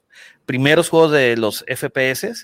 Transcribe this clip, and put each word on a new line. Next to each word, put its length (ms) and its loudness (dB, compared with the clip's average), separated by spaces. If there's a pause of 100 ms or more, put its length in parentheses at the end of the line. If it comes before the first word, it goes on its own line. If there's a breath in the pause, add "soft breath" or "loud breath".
(460 loud breath)
primeros 440 2
juegos 240 4
de 240 2
los 300 -4
F 220 -8
P 220 -2
S. 220 -8 (100)